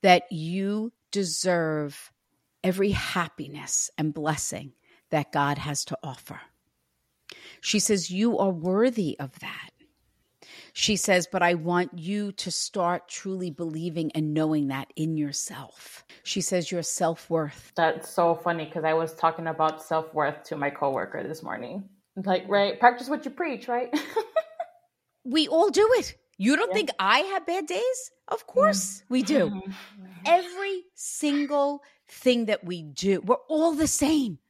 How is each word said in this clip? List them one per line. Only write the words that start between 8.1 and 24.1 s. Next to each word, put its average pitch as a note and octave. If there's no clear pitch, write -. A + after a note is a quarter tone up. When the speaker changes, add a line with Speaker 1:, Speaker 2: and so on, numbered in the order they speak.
Speaker 1:
"You G#3
are G3
worthy F#3
of C3+
that." -
She -
says, F3+
"But F#3
I F3
want F3
you G3
to -
start F3
truly F#3
believing D#3+
and D#3
knowing D#3
that C3+
in D#3+
yourself." -
She -
says, F3+
"Your F3
self-worth." E3
Speaker 2:
That's D#3+
so E3+
funny E3
'cause E3
I D#3+
was D#3+
talking E3
about D#3
self-worth D#3
to D#3+
my C#3+
coworker C3+
this -
morning. B2
Like, F#3+
right, G3+
practice B3
what C#4+
you B3+
preach, D4+
right? B3
<laughs> D4+